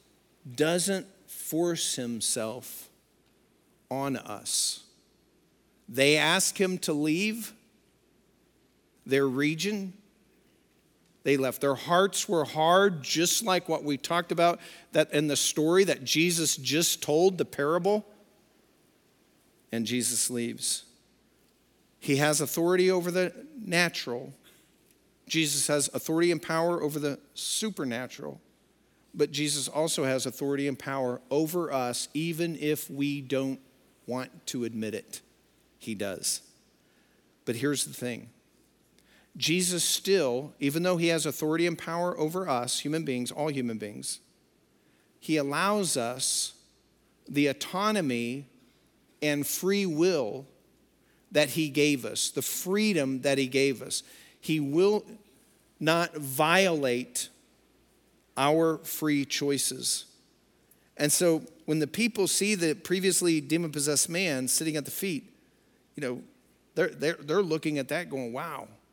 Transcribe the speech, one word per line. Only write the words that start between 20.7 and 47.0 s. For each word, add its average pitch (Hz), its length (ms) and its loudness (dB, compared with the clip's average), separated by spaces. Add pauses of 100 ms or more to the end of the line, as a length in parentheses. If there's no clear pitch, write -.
He 139 180 2
has 151 240 2
authority 175 480 2
over 180 220 0
the 180 220 0 (260)
natural. 165 760 -2 (920)
Jesus 143 400 0
has 147 260 2
authority 165 380 2
and 156 100 0
power 165 400 0
over 151 180 -2
the 143 200 -2 (140)
supernatural. 127 1080 -6 (720)
But 147 180 2
Jesus 143 360 -2
also 156 360 0
has 131 240 0
authority 139 400 -2
and 135 100 -2
power 131 420 -4 (120)
over 156 420 0
us, 123 400 -2
even 165 460 -2
if 151 320 -2
we 143 300 -2
don't 131 380 -2 (460)
want 123 420 -8
to 120 180 -4
admit 110 280 -4
it. - 280 -12 (560)
He 113 180 -8
does. 98 460 -6 (1040)
But 120 100 -2
here's 135 300 -2
the 143 80 -10
thing. 123 360 -8 (1080)
Jesus 175 460 0
still, 147 760 0
even 143 240 0
though 180 140 2
he 165 100 2
has 165 180 2
authority 156 400 0
and 175 120 0
power 175 420 -4
over 170 300 -2
us, 123 300 0
human 156 260 -2
beings, 123 260 -4
all 151 160 -4
human 123 300 -4
beings, 107 420 -10 (1000)
he 156 180 -2
allows 165 580 0
us 123 580 -2 (720)